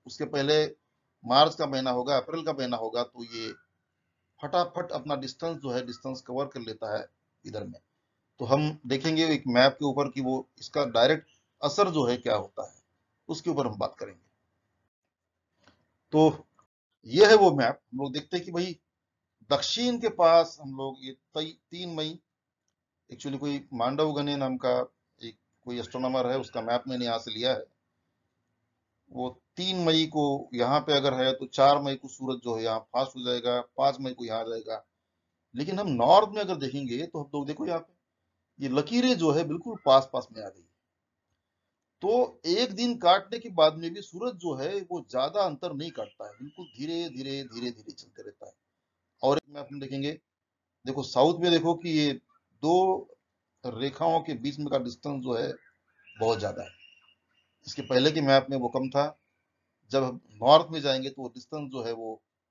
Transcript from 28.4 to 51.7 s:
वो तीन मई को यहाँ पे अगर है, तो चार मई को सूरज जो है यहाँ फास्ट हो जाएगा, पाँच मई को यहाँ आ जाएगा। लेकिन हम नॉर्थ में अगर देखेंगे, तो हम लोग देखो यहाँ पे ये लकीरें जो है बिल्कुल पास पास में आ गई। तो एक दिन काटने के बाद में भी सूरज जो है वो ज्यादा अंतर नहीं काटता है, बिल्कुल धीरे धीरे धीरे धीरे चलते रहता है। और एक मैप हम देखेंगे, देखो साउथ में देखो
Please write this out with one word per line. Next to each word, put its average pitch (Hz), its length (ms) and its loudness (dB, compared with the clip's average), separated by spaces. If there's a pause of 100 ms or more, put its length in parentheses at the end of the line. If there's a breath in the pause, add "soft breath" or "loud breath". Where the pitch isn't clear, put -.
वो 127 300 -10 (140)
तीन 185 280 -4
मई 160 220 4
को 147 480 -2
यहाँ 127 260 2
पे 151 120 -2
अगर 139 220 2
है, 131 180 2
तो 131 140 -8
चार 139 360 6
मई 139 120 -4
को 135 140 -16
सूरज 131 320 -8
जो 117 160 -6
है 113 80 -4
यहाँ 113 160 -2
फास्ट 127 360 -4
हो 127 60 -12
जाएगा, 123 380 -2
पाँच 135 400 0
मई 131 120 -6
को 120 120 -12
यहाँ 113 160 -4
आ - 20 -6
जाएगा। 110 440 -8 (680)
लेकिन 165 240 -6
हम 202 100 -4
नॉर्थ 156 400 6
में 208 120 -6
अगर 185 160 -4
देखेंगे, 135 500 -6
तो 160 140 -10
हम 139 140 -12
लोग 143 120 -4
देखो 151 200 -8
यहाँ 170 140 -4
पे - 120 -20 (720)
ये 135 60 -4
लकीरें 233 500 2
जो 165 120 2
है 156 140 2
बिल्कुल 170 420 -8
पास 131 260 8
पास 123 200 -4
में 110 120 -14
आ 98 40 -12
गई। 87 200 -20 (1300)
तो 240 440 0
एक 202 260 0
दिन 233 260 -2
काटने 190 400 4
के 233 100 -14
बाद 156 260 4
में 165 200 -8
भी 202 80 -12
सूरज 202 320 -8
जो 165 200 -6
है 170 260 -6
वो 175 300 -10
ज्यादा 147 300 -2
अंतर 143 320 -4
नहीं 151 180 -8
काटता 107 360 -12
है, 104 60 -16
बिल्कुल 147 340 -18
धीरे 160 420 -8
धीरे 135 340 -10
धीरे 120 280 -8
धीरे 110 220 -16
चलते - 300 -20
रहता - 240 -18
है। - 60 -20 (720)
और 139 140 2
एक 147 180 -8
मैप 143 180 -14
हम 143 80 -12
देखेंगे, 139 400 -8 (680)
देखो 131 160 -6
साउथ 160 380 4
में 175 100 2
देखो 165 240 4